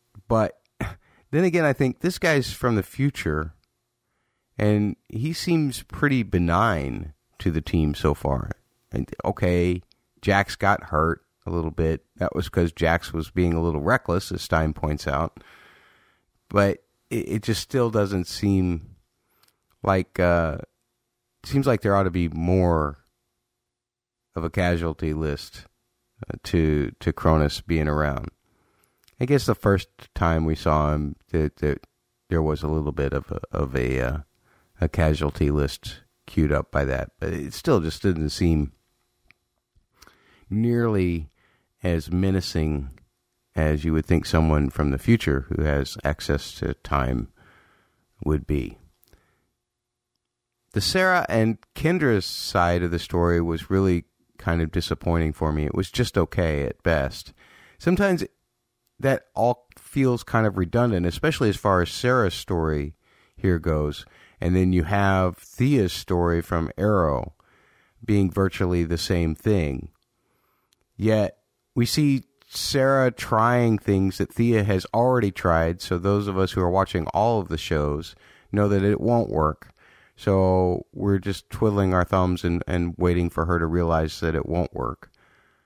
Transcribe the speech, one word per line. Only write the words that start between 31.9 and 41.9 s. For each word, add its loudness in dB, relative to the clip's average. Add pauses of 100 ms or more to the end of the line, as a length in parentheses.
there 2
was -2
a -2
little -2
bit -2
of -6
a, -6 (120)
of -4
a, 0
uh, -2 (640)
a 2
casualty 0
list -4 (260)
queued 0
up -2
by 0
that, -4
but -4
it -8
still 2
just -4
didn't 0
seem 2 (1800)
nearly 0 (500)
as -2